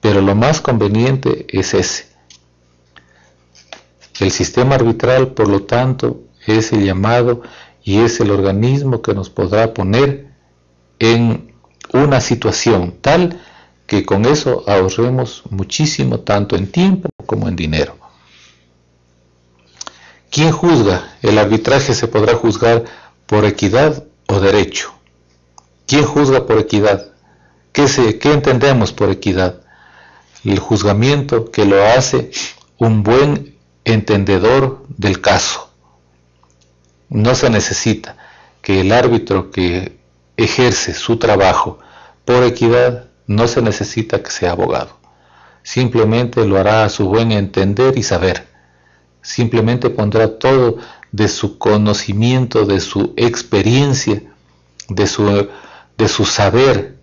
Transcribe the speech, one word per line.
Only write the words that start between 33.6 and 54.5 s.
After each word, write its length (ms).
entendedor 1040
del 320
caso. 480
No 260
se 160
necesita 640
que 200
el 100
árbitro 580
que 480
ejerce 580
su 240
trabajo 600
por 200
equidad, 600
no 200
se 160
necesita 600
que 80
sea 220
abogado. 440
Simplemente 840
lo 120
hará 260
a 40
su 200
buen 220
entender 680
y 60
saber. 440
Simplemente 680
pondrá 480
todo 400
de 160
su 300
conocimiento, 1080
de 160
su 360
experiencia, 1080